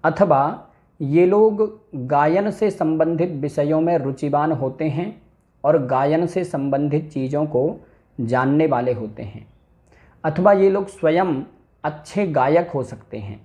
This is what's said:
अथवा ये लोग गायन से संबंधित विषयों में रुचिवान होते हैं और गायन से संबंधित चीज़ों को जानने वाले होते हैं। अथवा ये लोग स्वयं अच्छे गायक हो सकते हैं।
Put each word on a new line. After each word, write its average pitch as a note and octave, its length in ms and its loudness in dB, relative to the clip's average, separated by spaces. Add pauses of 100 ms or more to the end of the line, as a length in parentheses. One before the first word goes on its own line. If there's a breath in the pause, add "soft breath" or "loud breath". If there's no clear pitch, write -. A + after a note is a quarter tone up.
अथवा D#3 640 2 (320 soft breath)
ये D#3+ 260 4
लोग G#3+ 420 4 (280)
गायन D3+ 540 2
से G#3 200 0
संबंधित D#3+ 640 0
विषयों D3 480 0
में E3+ 180 2
रुचिवान C#3+ 540 -2
होते C3+ 360 -4
हैं E3+ 260 -6 (500)
और D#3 220 4
गायन C#3+ 400 0
से F3 180 -4
संबंधित C#3+ 680 -2
चीज़ों C#3+ 340 -4
को C#3 180 0 (540 soft breath)
जानने C3 480 2
वाले B2 260 0
होते G#2+ 300 -8
हैं। G#2 240 -14 (760 soft breath)
अथवा F3+ 280 2
ये G3 180 4
लोग G3 180 -2
स्वयं E3 540 0 (420)
अच्छे F3+ 420 -6
गायक D#3 440 0
हो C3+ 120 -4
सकते - 360 -14
हैं। G2+ 260 -14